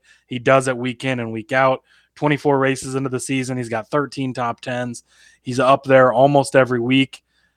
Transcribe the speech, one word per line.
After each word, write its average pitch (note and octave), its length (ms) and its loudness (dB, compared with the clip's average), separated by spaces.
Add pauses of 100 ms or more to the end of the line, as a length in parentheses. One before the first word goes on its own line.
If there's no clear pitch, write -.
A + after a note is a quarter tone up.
(280)
He B2+ 120 -8
does C3 300 2
it B2 80 -4
week B2 260 -8
in C3 160 -4
and A2+ 140 -8
week A2 180 -10
out. C3 320 0 (320)
Twenty-four D3 420 0
races C3 380 -2
into C3+ 140 -4
the B2 100 -6
season, C3 380 -6
he's A#2+ 100 -8
got A2 220 -8
thirteen C3+ 440 -6
top A#2+ 280 -8
tens. B2 420 -8 (380)
He's B2 180 -6
up C3 240 4
there C3 300 6
almost C#3 420 4
every B2+ 240 2
week. C3 440 0 (340)